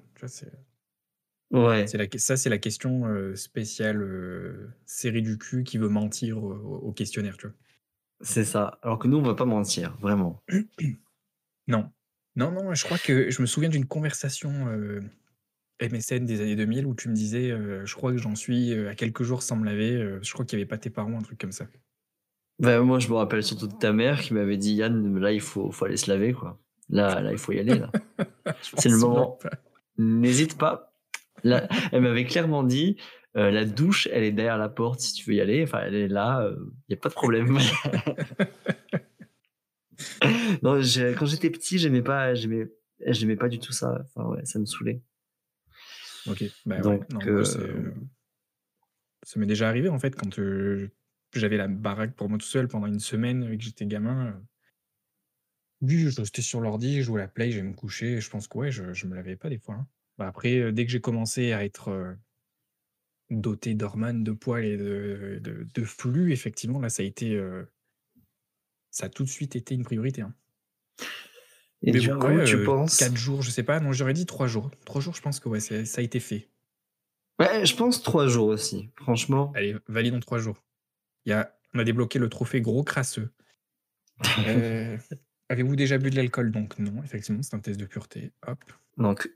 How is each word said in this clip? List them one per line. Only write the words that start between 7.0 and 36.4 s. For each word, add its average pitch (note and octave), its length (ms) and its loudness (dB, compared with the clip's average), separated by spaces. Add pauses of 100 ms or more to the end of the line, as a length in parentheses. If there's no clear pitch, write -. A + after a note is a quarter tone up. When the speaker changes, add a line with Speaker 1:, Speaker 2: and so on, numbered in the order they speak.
Speaker 1:
tu - 100 -14
vois. G#2+ 100 -14 (640)
Speaker 2:
C'est - 240 0
ça. G#2 380 0
Alors A2+ 160 0
que A#2+ 100 2
nous, C#3 100 6
on D3+ 40 4
va A#2+ 120 2
pas B2+ 120 0
mentir, G2+ 540 0
vraiment. G2 480 0
Speaker 1:
<clears throat> - 1200 -6
Non. A2+ 240 0 (460)
Non, B2+ 140 2
non, F#3 240 -2
je C#3+ 100 0
crois F3 140 -2
que C3 320 4
je B2+ 100 -2
me B2 60 4
souviens D3+ 220 2
d'une D3 180 2
conversation, C#3+ 840 -4
euh, G#2 320 -4 (760)
M A#2 160 -2
S A2 160 -4
N B2 160 0
des A2+ 140 0
années G#2+ 160 0
deux A2 80 2
mille A#2+ 200 2
où C3+ 80 0
tu A#2 160 -6
me A#2 60 2
disais, A2+ 380 0
euh, « G2+ 340 -4
Je - 80 -10
crois C3 160 -2
que B2 80 0
j'en A2 160 -2
suis, A#2+ 380 0
euh, G#2 180 -2
à G#2+ 60 -10
quelques A#2 260 -4
jours B2 200 0
sans - 120 -4
me A2 100 0
laver, G#2+ 300 0
euh, G#2 260 -2
je G#2 120 -8
crois - 120 -6
qu'il A2 140 -4
y - 20 0
avait G2 80 -4
pas A2+ 80 -4
tes A2 140 -8
parents », A2 280 -6
un A2 40 -6
truc A2 180 -12
comme F#2+ 120 -8
ça. - 160 -12 (880)
Speaker 2:
Ben, A#2+ 240 6
moi, B2+ 160 6
je A#2 100 2
me A#2 60 2
rappelle G#2+ 300 2
surtout G#2+ 240 -4
de G2+ 80 -10
ta G#2+ 160 2
mère B2+ 280 4
qui - 140 -4
m'avait G2+ 220 2
dit, « G#2 180 2
Yann, G#2+ 460 2
là, G2+ 120 4
il G#2 80 2
faut, G2+ 300 -4
faut - 140 -4
aller G2 120 -2
se - 140 0
laver, G2+ 220 4
quoi. F2 280 -8 (280)
Là, G2 320 4
là, G2+ 100 0
il G#2 80 -2
faut - 140 -4
y G2 80 0
aller, A#2 180 4
là. - 140 -4 (260)
Speaker 1:
<laughs> - 280 -8
Je - 320 -6
Speaker 2:
C'est - 100 6
le A#2 80 8
Speaker 1:
m'en A2 40 6
souviens A#2+ 200 6
Speaker 2:
moment. - 200 0
Speaker 1:
pas. - 100 -8 (460)
Speaker 2:
N'hésite A#2+ 600 4
pas. » D#3 340 0 (520)
Là, B2 240 6 (240)
elle B2+ 100 6
m'avait B2 240 4
clairement D3+ 380 2
dit, D3 320 4 (400)
euh, « G#2 160 6
La G#2+ 120 4
douche, C3 480 2
elle A#2 120 2
est G#2+ 80 2
derrière A2+ 260 2
la G#2+ 100 0
porte A#2 300 -2
si - 160 -2
tu - 160 -6
veux G#2+ 60 4
y G2 40 6
aller. G#2+ 220 4
Enfin, A2+ 220 0
elle G2 100 -2
est G#2 140 2
là, G#2+ 340 2